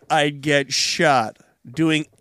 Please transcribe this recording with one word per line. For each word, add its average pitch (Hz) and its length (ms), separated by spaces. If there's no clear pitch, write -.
I'd 147 320
get 143 300
shot 131 680
doing 156 360